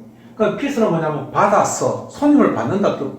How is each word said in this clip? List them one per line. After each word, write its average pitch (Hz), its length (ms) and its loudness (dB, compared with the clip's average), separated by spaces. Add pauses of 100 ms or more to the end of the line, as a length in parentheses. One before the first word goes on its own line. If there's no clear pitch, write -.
(340)
그러니까 - 260 0
피스는 220 300 0
뭐냐면 151 420 -2
받았어, 160 800 0
손님을 277 440 4
받는다 160 420 0
뜻 139 220 -6